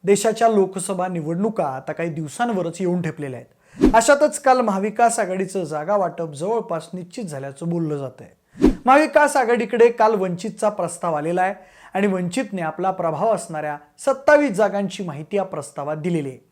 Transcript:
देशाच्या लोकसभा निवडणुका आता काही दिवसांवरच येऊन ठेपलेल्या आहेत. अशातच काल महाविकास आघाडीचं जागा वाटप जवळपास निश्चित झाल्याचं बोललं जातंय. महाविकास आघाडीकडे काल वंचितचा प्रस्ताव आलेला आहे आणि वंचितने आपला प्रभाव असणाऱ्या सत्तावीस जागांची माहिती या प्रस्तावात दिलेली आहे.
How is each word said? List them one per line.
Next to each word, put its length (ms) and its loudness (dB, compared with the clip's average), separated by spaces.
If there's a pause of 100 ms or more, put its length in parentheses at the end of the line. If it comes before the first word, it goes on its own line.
देशाच्या 440 2
लोकसभा 600 0
निवडणुका 580 -2
आता 260 -8
काही 180 -4
दिवसांवरच 720 -4
येऊन 220 -2
ठेपलेल्या 380 -8
आहेत. 540 0
अशातच 460 6
काल 200 4
महाविकास 580 2
आघाडीचं 460 -4
जागा 320 -2
वाटप 380 -4
जवळपास 600 -4
निश्चित 300 -12
झाल्याचं 440 -10
बोललं 280 -2
जातंय. 720 -2 (180)
महाविकास 500 6
आघाडीकडे 540 4
काल 240 2
वंचितचा 540 -2
प्रस्ताव 460 -4
आलेला 280 -2
आहे 120 -2 (400)
आणि 120 0
वंचितने 560 -4
आपला 300 -2
प्रभाव 420 -2
असणाऱ्या 420 -6 (220)
सत्तावीस 540 4
जागांची 520 -2
माहिती 320 -8
या 80 0
प्रस्तावात 520 -8
दिलेली 320 -4
आहे. 100 -14 (140)